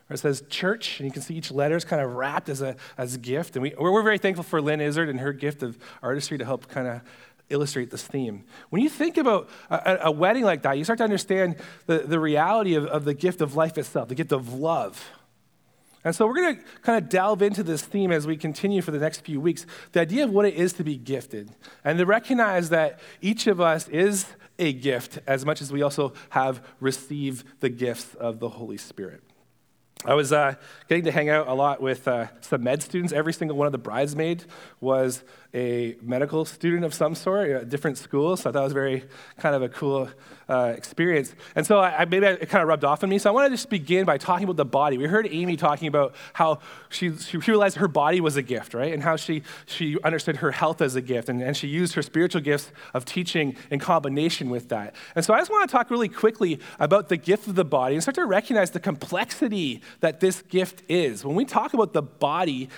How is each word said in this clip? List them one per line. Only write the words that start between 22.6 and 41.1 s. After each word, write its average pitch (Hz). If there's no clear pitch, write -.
that 156
each 220
of 185
us 165
is 190
a 160
gift 123
as 135
much 151
as 139
we 143
also 139
have 131
received 131
the 135
gifts 120
of 113
the 113
Holy 107
Spirit. -
I 123
was, 143
uh, 143
getting 170
to 156
hang 151
out 151
a 131
lot 139
with, 131
uh, 120
some 127
med 135
students. 175
Every 156
single 151
one 143
of 143
the 131
bridesmaids 147
was 131
a 120
medical 143
student 170
of 147
some 165
sort, 190
a 127
different 139
school, 160
so 165
I 120
thought 143
it -
was 139
very 135
kind 147
of 131
a 123
cool, 139
uh, 123
experience. 165